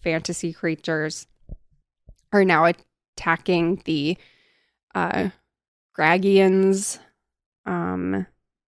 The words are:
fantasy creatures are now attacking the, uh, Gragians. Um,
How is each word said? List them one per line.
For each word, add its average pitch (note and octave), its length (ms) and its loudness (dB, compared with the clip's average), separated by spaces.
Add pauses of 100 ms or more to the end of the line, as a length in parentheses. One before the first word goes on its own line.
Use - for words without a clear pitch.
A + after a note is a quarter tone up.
fantasy E3 500 -4
creatures D#3+ 760 -6 (1040)
are G3+ 120 6
now E3 200 4 (520)
attacking E3+ 680 0
the, D#3 320 -2 (800)
uh, F#3 340 -2 (680)
Gragians. F#3+ 1040 2 (640)
Um, F#3 640 -4 (420)